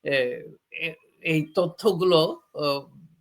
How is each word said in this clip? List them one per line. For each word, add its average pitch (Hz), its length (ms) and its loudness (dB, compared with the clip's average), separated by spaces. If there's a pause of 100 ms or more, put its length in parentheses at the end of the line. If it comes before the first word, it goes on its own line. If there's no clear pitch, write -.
এ, 127 400 -2 (280)
এ-, - 520 -12
এই 156 320 0
তথ্যগুলো, 175 840 2 (140)
ও, 143 340 -4 (320)